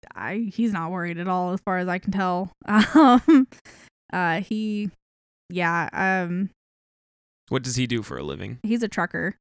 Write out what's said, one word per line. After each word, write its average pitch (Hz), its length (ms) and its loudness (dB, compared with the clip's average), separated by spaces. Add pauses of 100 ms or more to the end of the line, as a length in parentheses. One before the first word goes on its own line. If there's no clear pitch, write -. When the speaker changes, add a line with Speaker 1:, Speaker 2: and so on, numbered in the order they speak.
(140)
Speaker 1:
I, 190 380 -6
he's 220 200 0
not 165 180 -4
worried 170 280 -6
at 175 100 -4
all, 185 240 0
as 185 80 -4
far 185 180 -2
as 180 100 -4
I 180 100 -2
can 185 140 -6
tell. 185 460 -2
<laughs> - 100 -18
Um, 254 760 6 (680)
uh, 175 300 -2
he, 214 480 -4 (580)
yeah, 170 460 -2
um, 185 560 -2 (1000)
Speaker 2:
What 131 140 -2
does 120 140 -6
he 127 100 0
do 117 160 -2
for 65 160 -10
a 69 40 -8
living? 95 400 -10
Speaker 1:
he's 233 200 -2
a 214 60 -4
trucker. 170 520 -4